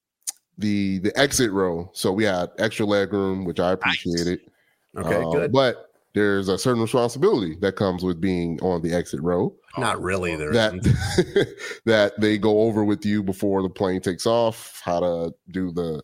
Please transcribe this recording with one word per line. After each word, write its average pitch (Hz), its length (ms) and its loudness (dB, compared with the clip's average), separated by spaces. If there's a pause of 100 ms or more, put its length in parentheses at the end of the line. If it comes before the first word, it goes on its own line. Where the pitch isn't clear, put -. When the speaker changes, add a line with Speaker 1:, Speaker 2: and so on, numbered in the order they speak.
(580)
Speaker 1:
the, 101 420 0
the 101 200 -2
exit 131 320 2
row. 92 420 -2
So - 180 0
we 104 120 2
had 90 340 0
extra 110 300 -2
leg 101 260 2
room, 95 320 0
which 85 140 -6
I 87 100 2
Speaker 2:
Nice. 92 40 2
Speaker 1:
appreciated. 90 640 -2 (580)
Speaker 3:
Okay, 85 260 0
Speaker 1:
Uh, 82 80 -2
Speaker 3:
good. 127 200 0
Speaker 1:
but 127 400 0 (240)
there's 101 320 2
a 92 100 0
certain 123 240 2
responsibility 120 800 2
that 95 160 0
comes 90 280 0
with 90 160 0
being 87 440 0
on 90 180 0
the 82 120 -2
exit 82 280 -2
row. 90 320 0 (240)
Speaker 3:
Not - 240 -2
really, 90 340 -2
there - 180 -4
Speaker 1:
that, 110 220 2
Speaker 3:
isn't. - 720 0 (220)
Speaker 1:
<laughs> - 140 -10
that 107 340 4
they 107 180 4
go 107 240 4
over 110 220 2
with 104 220 0
you 104 180 2
before 95 380 -2
the 95 80 0
plane 92 320 0
takes 90 240 -2
off, 117 580 0
how 87 160 0
to 85 320 0 (200)
do 92 200 -4
the 82 320 -4